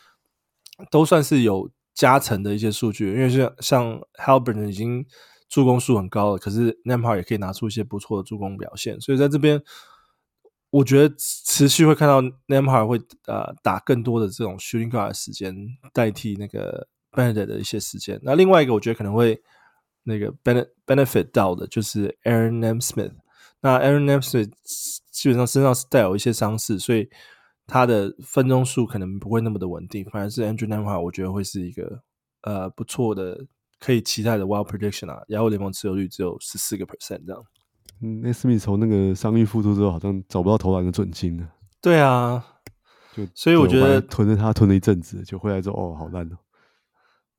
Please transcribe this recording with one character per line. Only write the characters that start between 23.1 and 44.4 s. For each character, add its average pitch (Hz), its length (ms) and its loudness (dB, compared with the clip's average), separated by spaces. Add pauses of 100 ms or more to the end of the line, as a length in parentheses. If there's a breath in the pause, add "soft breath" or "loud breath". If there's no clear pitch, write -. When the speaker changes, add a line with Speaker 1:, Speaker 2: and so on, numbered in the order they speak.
Speaker 1:
那 131 180 4
Aaron 143 240 4
Nesmith 135 480 0 (580)
基 - 200 -2
本 120 80 4
上 123 100 2
身 135 160 2
上 131 100 4
是 - 160 -4
带 131 120 4
有 95 140 2
一 104 40 -2
些 120 120 0
伤 110 280 -2
势， 107 180 -4
所 120 160 -2
以 107 160 0 (560 soft breath)
他 127 200 2
的 107 280 0 (100)
分 131 240 0
钟 131 160 2
数 127 220 -2
可 104 140 -8
能 95 180 -8
不 98 120 -12
会 113 120 0
那 113 80 -2
么 104 80 -4
的 92 100 -6
稳 85 200 -10
定， 98 240 -10
反 104 100 -6
而 101 80 -6
是 117 140 -4
Andrew 107 240 -4
Nembhard 104 340 -4
我 87 100 -4
觉 95 120 -8
得 92 80 -4
会 98 120 -4
是 95 180 -8
一 90 100 -10
个， - 300 -12 (400)
呃， 95 280 -8
不 - 140 -14
错 113 320 -4
的 92 300 -10 (340)
可 - 120 -4
以 117 100 2
期 - 200 -6
待 113 160 0
的 95 80 -2
wild 101 240 -2
prediction 101 400 -8
啊， 67 200 -16
雅 104 120 -4
虎 113 80 2
联 104 100 -2
盟 98 140 -6
持 - 140 -8
有 95 80 -2
率 98 120 -2
只 - 140 -10
有 90 180 -4
十 - 180 -12
四 - 200 -6
个 95 80 -8
percent - 400 -14
这 92 80 -12
样。 - 100 -16 (560)
Speaker 2:
嗯， 110 220 -8
Nesmith 120 380 2
从 101 200 0
那 113 60 2
个 98 300 2
伤 107 220 0
愈 117 60 6
复 107 200 0
出 104 100 4
之 101 80 2
后， 101 100 4
好 82 80 -6
像 98 300 -4
找 90 140 -2
不 92 80 4
到 110 40 6
投 95 200 2
篮 90 100 0
的 90 60 0
准 90 200 -4
心 85 260 -6
了。 85 120 -12 (320)
Speaker 1:
对 175 160 4
啊。 123 480 2 (720 soft breath)
Speaker 2:
就， 101 180 -8
Speaker 1:
所 - 180 0
以 170 40 8
我 151 120 8
觉 127 120 6
得 - 20 6
Speaker 2:
对， - 0 -
我 135 60 8
本 139 80 8
来 131 120 4
囤 104 200 2
着 107 80 4
他 107 180 2